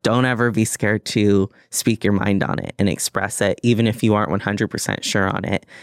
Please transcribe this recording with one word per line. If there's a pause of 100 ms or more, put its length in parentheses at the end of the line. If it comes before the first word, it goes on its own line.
don't
ever
be
scared
to (220)
speak
your
mind
on
it
and
express
it,
even
if
you
aren't
one
hundred
percent
sure
on
it, (180)